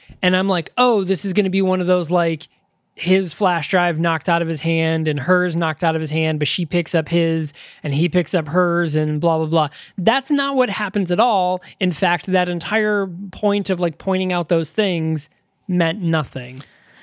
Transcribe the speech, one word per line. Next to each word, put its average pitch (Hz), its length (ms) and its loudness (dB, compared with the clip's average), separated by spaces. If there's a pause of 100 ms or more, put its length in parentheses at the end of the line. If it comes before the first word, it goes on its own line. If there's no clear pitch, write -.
(220)
And 185 120 2
I'm 190 140 0
like, 175 300 -2
"Oh, 233 260 2
this 185 220 -2
is 185 80 -4
gonna 190 160 2
be 190 100 0
one 185 220 2
of 175 40 -2
those, 175 240 2
like, 170 380 0 (500)
his 185 360 0
flash 175 340 0
drive 175 320 2
knocked 165 260 0
out 170 140 2
of 165 80 -2
his 160 140 -6
hand 160 440 0
and 147 140 -2
hers 180 340 2
knocked 165 300 -2
out 160 100 2
of 160 60 -2
his 156 100 -4
hand, 160 280 0
but 147 100 0
she - 160 -4
picks 170 300 -2
up 156 160 0
his 165 420 0 (300)
and 147 100 -4
he 156 160 2
picks 165 240 0
up 156 160 -2
hers 170 460 0
and 151 260 0
blah, 165 160 2
blah, 160 100 -2
blah." 156 220 2 (300)
That's 226 320 0
not 277 260 0
what 247 140 2
happens 190 420 -4
at 180 80 2
all. 185 400 2 (180)
In 180 140 0
fact, 175 360 0
that 180 200 2
entire 208 580 -2 (260)
point 202 360 0
of, 175 120 -2
like, 170 180 -2
pointing 185 340 -2
out 175 160 -2
those 165 240 0
things 160 560 -2 (400)
meant 175 320 0
nothing. 135 600 -4 (400)